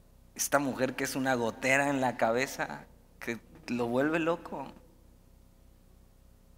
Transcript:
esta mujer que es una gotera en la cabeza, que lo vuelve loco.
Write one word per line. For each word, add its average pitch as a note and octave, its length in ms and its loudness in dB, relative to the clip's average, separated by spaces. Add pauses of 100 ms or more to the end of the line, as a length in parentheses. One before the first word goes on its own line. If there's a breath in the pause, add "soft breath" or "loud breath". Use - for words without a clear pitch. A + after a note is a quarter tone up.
(340)
esta - 240 0
mujer B2+ 380 0
que C3+ 80 -4
es C3+ 120 -4
una C3 200 2
gotera C3 560 2
en C3+ 100 0
la B2 160 0
cabeza, A#2 680 0 (340)
que A#2 200 -6 (280)
lo A#2+ 180 -2
vuelve C3+ 320 2
loco. E3 560 -4 (1800)